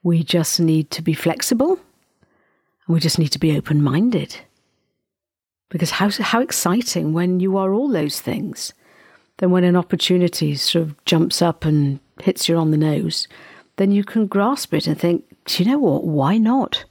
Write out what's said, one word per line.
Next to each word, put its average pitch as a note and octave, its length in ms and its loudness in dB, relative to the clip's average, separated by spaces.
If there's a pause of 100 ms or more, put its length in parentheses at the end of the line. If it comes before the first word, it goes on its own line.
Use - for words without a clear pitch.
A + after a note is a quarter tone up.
We E3+ 220 2
just E3+ 360 0
need D#3+ 320 2
to D#3+ 120 -10
be E3 100 0
flexible. B3 600 0 (1120)
And E3+ 100 0
we D#3+ 40 2
just D#3+ 200 -2
need D#3 100 2
to C#3 100 -6
be D#3 160 2
open-minded. D3+ 840 0 (1300)
Because D#3+ 220 -2
how, G3+ 180 0
how A3+ 320 -2
exciting F3 720 -2
when F3+ 260 0
you F#3+ 180 0
are F#3+ 160 0
all C4+ 160 0
those D3 300 -2
things. - 540 -8 (640)
Then F#3 140 2
when F3+ 120 4
an F3 120 4
opportunity F3 800 0
sort E3 280 0
of D3+ 220 -8
jumps E3 380 2
up E3 200 -2
and C#3+ 360 2 (220)
hits - 280 -2
you E3+ 80 2
on D#3 140 2
the D#3 60 2
nose, D#3 500 -2 (500)
then G3 140 2
you G3+ 120 2
can A3 220 -2
grasp G3+ 480 -2
it D#3 120 -2
and D3+ 140 -2
think, F3 240 0 (220)
"Do - 180 -2
you G#3+ 60 2
know C#4 80 2
what? F#3+ 260 2
Why D#3 340 0
not? A3+ 520 0